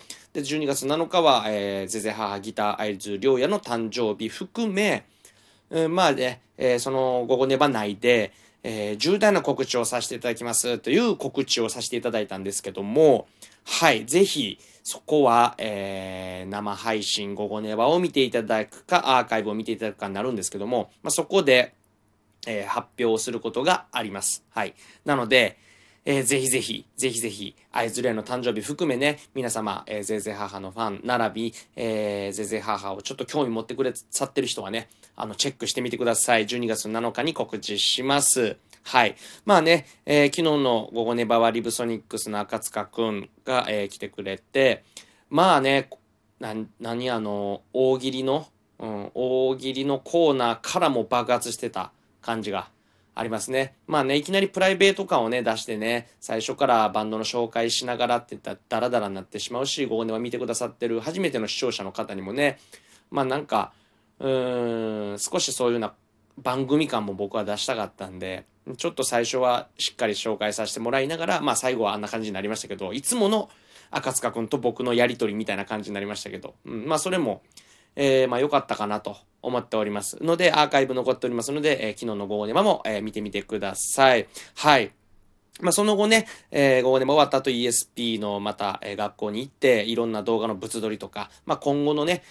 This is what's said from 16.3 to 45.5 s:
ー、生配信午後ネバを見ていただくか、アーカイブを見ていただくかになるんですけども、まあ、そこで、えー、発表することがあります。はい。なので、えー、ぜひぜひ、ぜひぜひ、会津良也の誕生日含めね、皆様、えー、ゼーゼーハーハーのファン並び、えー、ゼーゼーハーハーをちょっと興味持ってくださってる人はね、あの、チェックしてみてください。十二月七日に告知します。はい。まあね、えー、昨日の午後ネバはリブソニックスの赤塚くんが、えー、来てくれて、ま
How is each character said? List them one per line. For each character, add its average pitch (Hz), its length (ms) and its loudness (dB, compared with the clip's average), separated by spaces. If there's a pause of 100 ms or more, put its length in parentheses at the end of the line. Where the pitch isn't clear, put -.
ー、 95 40 -10
生 104 260 -6
配 110 260 -2
信 101 320 -4
午 101 140 -4
後 107 140 -6
ネ 107 140 -4
バ 117 140 4
を 170 100 4
見 180 120 0
て 135 120 4
い 123 60 2
た 113 140 0
だ 107 220 0
く - 180 -16
か、 135 340 4
ア 123 60 4
ー 113 40 -10
カ 113 120 0
イ 107 40 0
ブ 107 80 -4
を 104 40 -2
見 110 80 -4
て 113 80 -4
い 107 60 -4
た 110 80 -6
だ 104 80 -6
く - 40 -20
か 101 120 -8
に 98 40 -8
な 98 80 -4
る 127 120 -2
ん - 20 -4
で 92 80 -4
す - 80 -6
け 101 60 -8
ど 101 100 -6
も、 120 240 -2 (100)
ま - 60 -8
あ、 151 40 0
そ 165 120 2
こ 196 200 2
で、 127 320 4 (720)
え 107 160 -4
ー、 - 20 -10
発 117 220 -4 (120)
表 113 220 2
す 123 100 -6
る 117 80 -4
こ 113 120 -6
と 127 120 -4
が 175 280 2
あ 120 100 -4
り 107 80 -6
ま 98 140 -8
す。 - 260 -4
は 107 160 -4
い。 - 80 -8 (320)
な 147 100 2
の 123 120 0
で、 117 320 4 (460)
え 139 160 2
ー、 - 20 -2
ぜ 131 180 2
ひ 131 60 -2
ぜ 127 120 2
ひ、 - 280 -6 (100)
ぜ 131 140 0
ひ 113 80 -4
ぜ 113 100 -4
ひ、 101 260 -12 (160)
会 117 200 -2
津 117 100 -6
良 120 140 0
也 - 0 -
の 107 80 -4
誕 123 200 -6
生 120 80 0
日 107 140 -4
含 147 240 -2
め 123 80 0
ね、 143 220 0 (160)
皆 123 160 -4
様、 107 340 -4
え 107 140 -8
ー、 101 40 -6
ゼ 107 140 -2
ー - 40 -6
ゼ 107 100 -8
ー 101 40 -10
ハ 101 100 -8
ー - 20 -6
ハ 98 100 -12
ー - 20 -10
の 95 120 -10
フ 104 80 -8
ァ 113 100 -2
ン 98 140 -8
並 113 480 -2
び、 - 20 -12 (220)
え 107 540 -4
ー、 - 20 -6
ゼ 98 100 -8
ー 104 60 -6
ゼ 110 100 -4
ー 107 40 -6
ハ 107 120 -4
ー 101 60 -2
ハ 98 160 -8
ー - 20 -10
を 104 60 -14
ち - 80 -8
ょ - 20 -10
っ - 40 -12
と 123 100 -8
興 147 160 0
味 117 80 0
持 113 100 -2
っ - 20 -8
て 117 120 -10
く 131 80 0
だ 127 80 0 (180)
さ - 160 -4
っ - 80 -8
て 135 80 0
る 123 60 -2
人 107 160 -6
は 98 80 -10
ね、 113 180 -6 (260)
あ 113 120 -8
の、 107 80 -12
チ - 140 -2
ェ - 20 -4
ッ - 40 -12
ク 113 120 -6
し - 60 -2
て 123 80 -4
み 123 100 -4
て 120 80 -4
く 123 60 -2
だ 113 100 4
さ 117 240 4
い。 104 80 0
十 120 100 -4
二 120 100 -2
月 107 220 -4
七 117 220 -2
日 120 100 -4
に 156 140 -2
告 110 240 -6
知 104 180 -6
し - 240 0
ま 139 220 2
す。 - 340 2 (240)
は 123 240 6
い。 98 100 0 (300)
ま 202 120 8
あ 165 40 8
ね、 160 240 4 (220)
え 147 160 6
ー、 - 20 6 (100)
昨 - 20 -4
日 175 40 0 (220)
の 120 280 2
午 113 120 -2
後 117 100 0
ネ 117 120 0
バ 117 120 4
は 117 140 6
リ 113 100 -2
ブ 113 80 -4
ソ 117 160 -2
ニ 113 140 -2
ッ - 20 -14
ク - 160 -10
ス 107 140 -8
の 104 80 -4
赤 104 200 -6
塚 - 280 -6
く - 160 -4
ん 104 260 -4 (160)
が、 127 240 0
え 104 140 -2
ー、 98 60 -6
来 - 100 -18
て 101 100 -10
く - 140 -12
れ 98 160 -8
て、 135 440 2 (460)
ま 165 280 6